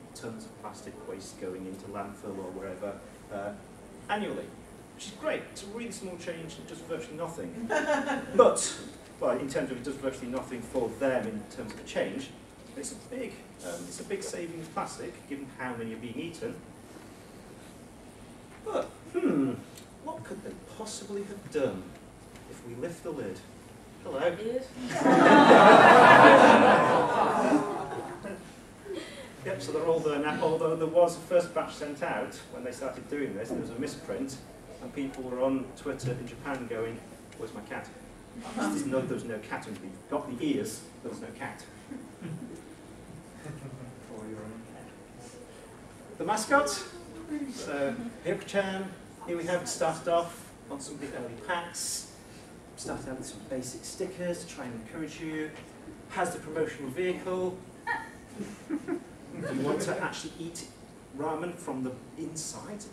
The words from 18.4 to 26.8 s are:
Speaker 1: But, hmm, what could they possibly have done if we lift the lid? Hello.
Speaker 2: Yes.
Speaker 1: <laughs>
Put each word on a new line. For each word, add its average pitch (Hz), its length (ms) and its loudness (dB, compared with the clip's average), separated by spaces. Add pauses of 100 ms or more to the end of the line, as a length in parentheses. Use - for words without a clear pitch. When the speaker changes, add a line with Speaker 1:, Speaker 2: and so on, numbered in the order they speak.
Speaker 1:
But, - 220 0 (260)
hmm, 185 400 4 (500)
what 320 220 -8
could - 180 -10
they - 80 -10 (260)
possibly 202 460 -6
have 196 300 -10
done 107 320 0 (680)
if - 160 -14
we 120 80 -10
lift 160 300 -6
the 170 60 -6
lid? 117 280 -6 (640)
Hello. 180 420 0
Speaker 2:
Yes. 247 220 -2 (240)
Speaker 1:
<laughs> - 2750 12 (1800)